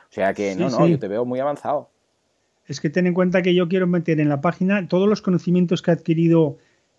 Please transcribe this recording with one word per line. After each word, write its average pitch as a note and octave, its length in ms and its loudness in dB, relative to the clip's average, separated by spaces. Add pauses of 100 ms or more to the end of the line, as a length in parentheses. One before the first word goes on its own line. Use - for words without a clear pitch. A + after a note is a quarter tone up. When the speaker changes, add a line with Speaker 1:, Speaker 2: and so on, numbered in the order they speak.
Speaker 1:
O - 40 -20
sea G2 200 -2
que, G2 220 -4
Speaker 2:
Sí, F#2 60 -6
Speaker 1:
no, F#3 100 -2
no, A#2+ 160 2
Speaker 2:
sí. E3+ 60 2
Speaker 1:
yo C#3+ 60 0
te A2 80 -8
veo G#2+ 200 -4
muy B2+ 120 -6
avanzado. C#3 520 -6 (760)
Speaker 2:
Es C3+ 140 -10
que E3 80 -2
ten F3+ 180 0
en F3+ 60 0
cuenta F3+ 300 2
que F3+ 120 2
yo F3+ 140 2
quiero F#3 180 0
meter E3+ 340 0
en D3 100 2
la C#3 100 -2
página F3+ 480 -2
todos F#3 180 2
los G#3 140 0
conocimientos F3 640 0
que - 80 0
he E3 40 4
adquirido E3 600 2 (420)